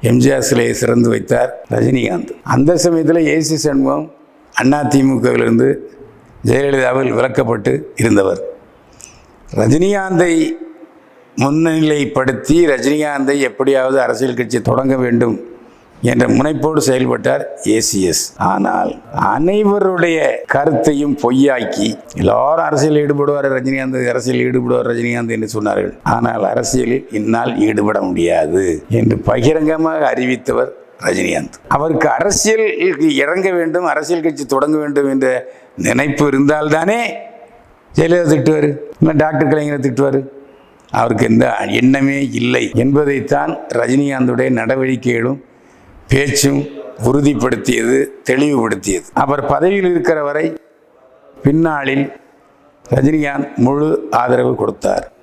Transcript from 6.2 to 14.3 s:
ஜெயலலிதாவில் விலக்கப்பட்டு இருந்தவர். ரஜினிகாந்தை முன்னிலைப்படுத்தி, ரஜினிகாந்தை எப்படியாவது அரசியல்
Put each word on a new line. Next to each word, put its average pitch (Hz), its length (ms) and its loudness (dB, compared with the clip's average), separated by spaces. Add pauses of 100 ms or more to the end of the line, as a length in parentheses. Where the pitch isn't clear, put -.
ஜெயலலிதாவில் 131 680 0
விலக்கப்பட்டு 120 680 0 (140)
இருந்தவர். 101 460 2 (1120)
ரஜினிகாந்தை 170 920 2 (880)
முன்னிலைப்படுத்தி, 147 1300 2
ரஜினிகாந்தை 143 760 0
எப்படியாவது 131 600 0
அரசியல் 120 320 -2